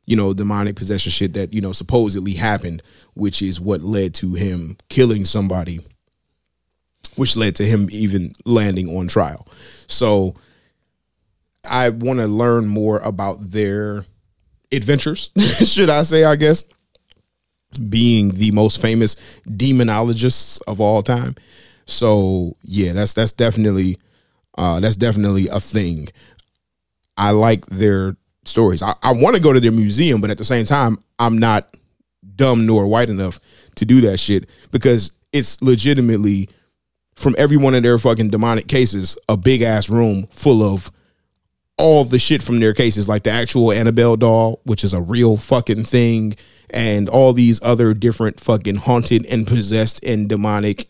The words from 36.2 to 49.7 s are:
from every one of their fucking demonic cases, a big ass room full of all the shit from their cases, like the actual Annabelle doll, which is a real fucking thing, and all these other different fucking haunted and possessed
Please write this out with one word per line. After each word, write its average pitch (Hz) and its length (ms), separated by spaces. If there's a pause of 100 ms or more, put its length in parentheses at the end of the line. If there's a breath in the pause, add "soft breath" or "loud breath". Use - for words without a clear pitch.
from 139 220
every 147 180
one 135 180
of 123 80
their 120 160
fucking 113 320
demonic 110 380
cases, 101 500 (100)
a 107 80
big 113 260
ass 110 280
room 107 400
full 120 320
of 98 280 (880)
all 151 260
the 123 140
shit - 240
from 120 180
their 110 140
cases, 104 340
like 104 160
the 110 60
actual 117 420
Annabelle 117 440
doll, 113 480
which 104 200
is 95 80
a 90 80
real 110 360
fucking 113 480
thing, 113 500 (380 soft breath)
and 104 360
all 131 240
these 120 300
other 117 320
different 110 440
fucking 104 380
haunted 120 500
and 113 200
possessed 110 580